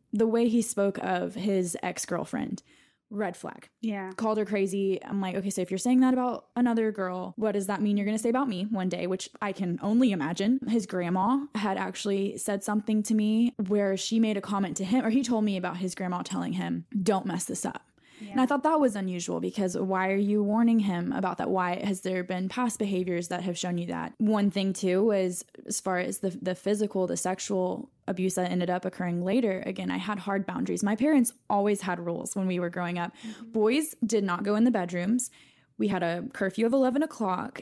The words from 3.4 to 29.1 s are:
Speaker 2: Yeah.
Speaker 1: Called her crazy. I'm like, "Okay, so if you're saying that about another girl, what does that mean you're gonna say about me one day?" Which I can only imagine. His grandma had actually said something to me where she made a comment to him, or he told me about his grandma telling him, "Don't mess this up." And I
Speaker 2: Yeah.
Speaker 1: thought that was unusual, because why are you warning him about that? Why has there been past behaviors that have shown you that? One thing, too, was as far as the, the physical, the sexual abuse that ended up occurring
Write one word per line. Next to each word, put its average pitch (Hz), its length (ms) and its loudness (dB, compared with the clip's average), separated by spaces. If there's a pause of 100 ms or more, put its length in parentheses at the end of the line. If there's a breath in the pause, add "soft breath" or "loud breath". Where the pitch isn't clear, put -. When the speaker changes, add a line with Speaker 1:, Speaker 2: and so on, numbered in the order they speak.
Speaker 2:
Yeah. 196 380 -6
Speaker 1:
Called 220 200 0
her 214 60 2
crazy. 196 580 0
I'm 202 200 -4
like, 185 140 -4
"Okay, 196 140 -2
so 190 120 -2
if 180 100 -4
you're 190 60 0
saying 254 240 4
that 254 120 6
about 247 340 -2 (100)
another 226 340 2
girl, 185 460 -4
what 214 160 0
does 196 140 0
that 196 140 -2
mean 208 140 2
you're 202 100 0
gonna 214 120 0
say 220 120 -2
about 254 200 2
me 185 200 -4
one 185 200 0
day?" 175 180 -2
Which 185 220 -4 (120)
I 202 120 -2
can 185 280 -2
only 226 300 4
imagine. 196 560 0
His 214 180 2
grandma 185 600 2 (100)
had 202 220 0
actually 196 600 -2
said 202 280 -2
something 214 380 0
to 220 120 0
me 220 380 4 (140)
where 202 280 2
she 226 240 0
made 220 160 2
a 196 60 -2
comment 196 360 -2
to 190 80 -4
him, 226 200 2
or 226 40 0
he 254 140 2
told 226 220 2
me 202 100 0
about 180 220 -4
his 185 180 -4
grandma 180 260 -4
telling 175 320 -4
him, 175 320 -4 (160)
"Don't 190 240 2
mess 185 200 -4
this 185 200 -6
up." - 180 -8 (360 loud breath)
And 208 200 -4
I 254 40 4
Speaker 2:
Yeah. 254 40 4
Speaker 1:
thought 277 160 0
that 311 160 4
was 247 160 4
unusual, 180 440 -4
because 185 380 -2
why 190 320 0
are 196 80 2
you 208 240 2
warning 226 380 4
him 180 320 0
about 185 260 -2
that? - 140 -2
Why 180 240 0
has 190 260 -2
there 185 220 -2
been 185 260 -4
past 247 300 -2
behaviors 180 480 -2
that 180 160 -4
have 175 160 -2
shown 175 180 -2
you 170 100 -4
that? 165 300 -6
One 208 320 4
thing, 190 240 0
too, 185 320 2
was 190 400 2 (220)
as - 120 -4
far 185 200 0
as 196 180 -4
the, 185 140 -2 (100)
the 180 140 -4
physical, 202 500 0
the 175 100 -2
sexual 185 760 -2 (160)
abuse 185 260 0
that 180 160 0
ended 180 220 0
up 180 140 -2
occurring 175 380 -4